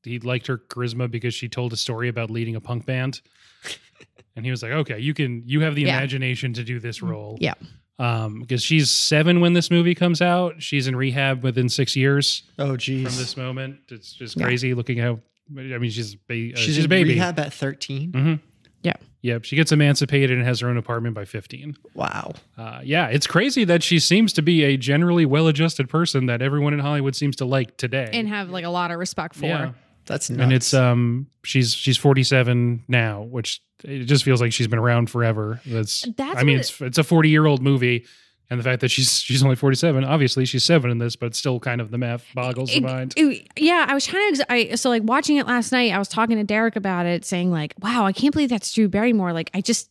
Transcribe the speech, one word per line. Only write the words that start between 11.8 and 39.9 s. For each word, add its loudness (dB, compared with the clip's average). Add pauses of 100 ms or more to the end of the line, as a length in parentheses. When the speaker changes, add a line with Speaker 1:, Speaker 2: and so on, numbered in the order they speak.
Speaker 1:
years 2 (140)
Speaker 3:
Oh, -2
Speaker 1:
from -4
Speaker 3:
jeez. -4 (140)
Speaker 1:
this -6
moment. -10 (120)
It's -20
just -12
Speaker 2:
Yeah. -2
Speaker 1:
crazy 0
looking -2
how, 0 (360)
I -10
mean, -2
she's -8
ba-, -8
uh, -14
Speaker 3:
She's -2
Speaker 1:
she's 0
Speaker 3:
in 4
Speaker 1:
a 0
baby. 4
Speaker 3:
rehab 2
at -6
thirteen? -6
Speaker 1:
Mm-hmm. 2 (500)
Speaker 2:
Yeah. -2 (280)
Speaker 1:
Yep. -2
She -8
gets 4
emancipated 4
and 0
has 0
her -2
own 0
apartment -4
by -10
fifteen. -12 (180)
Speaker 3:
Wow. -8 (240)
Speaker 1:
Uh, -14
yeah, 0
it's 0
crazy 2
that 4
she 4
seems 4
to 0
be 4
a 4
generally 4
well-adjusted 2
person 0
that 0
everyone 0
in -2
Hollywood 0
seems -2
to -4
like -2
today. -4
Speaker 2:
And -2
have, -6
like, -8
a -4
lot -2
of -6
respect -8
for. -8
Speaker 1:
Yeah. -2 (360)
Speaker 3:
That's -4
Speaker 1:
And 2
it's, 2
Speaker 3:
nuts. -
Speaker 1:
um, 2 (160)
she's, 2
she's 0
forty-seven 4
now, 0
which -8 (220)
it -8
just 4
feels 4
like 2
she's 0
been 0
around 2
forever. -2
That's, -4 (120)
Speaker 2:
That's -4
Speaker 1:
I 4
mean, 6
Speaker 2:
what 0
Speaker 1:
it's, -8
it's -2
a 4
forty-year-old 4
movie. 2 (440)
And -4
the -6
fact 0
that 0
she's, 0
she's 2
only 4
forty-seven, 2